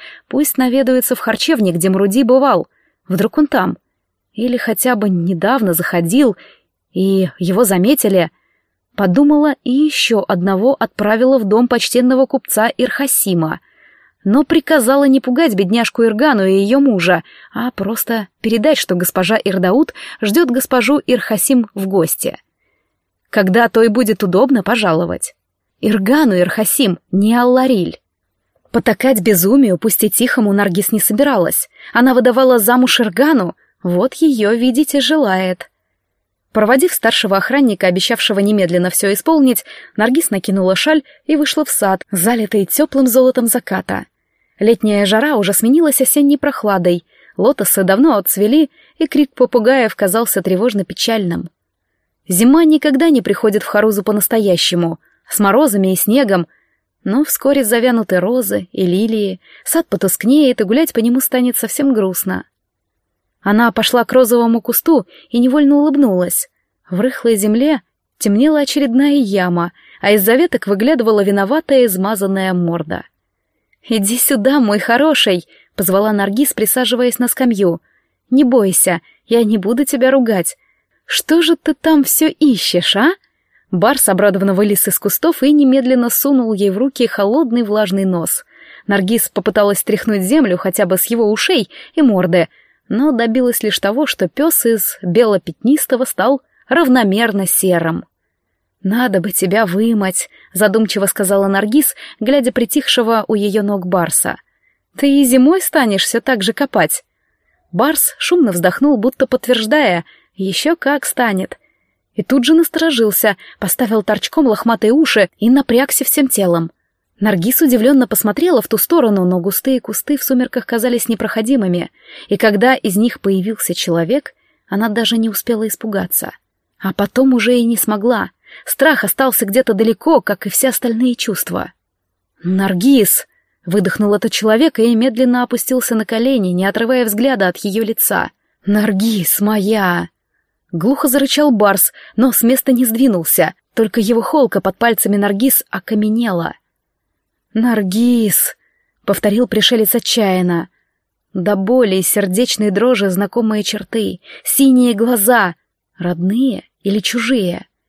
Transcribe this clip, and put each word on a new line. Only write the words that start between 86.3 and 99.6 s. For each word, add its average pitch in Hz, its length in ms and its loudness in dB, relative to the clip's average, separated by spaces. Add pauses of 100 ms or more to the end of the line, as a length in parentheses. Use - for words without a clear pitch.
ей 202 160 0
в 185 80 -2
руки 254 300 -2
холодный 233 560 -2
влажный 202 420 -2
нос. 170 380 -4 (440)
Наргиз 202 420 -2
попыталась 202 500 0
стряхнуть 214 420 -2
землю 202 360 2
хотя 190 280 -2
бы 185 120 0
с - 80 -4
его 226 260 0
ушей 220 380 -2 (240)
и 311 80 0
морды, 180 480 2 (400)
но 262 220 0
добилась 233 520 0
лишь - 160 -2
того, 233 260 -2
что - 220 -4
пес - 380 -2
из 226 360 -2
бело-пятнистого 220 1040 0
стал 262 360 -2 (260)
равномерно 220 800 0
серым. 165 580 -2 (800)
«Надо 202 380 0
бы 190 100 -6
тебя 196 340 -2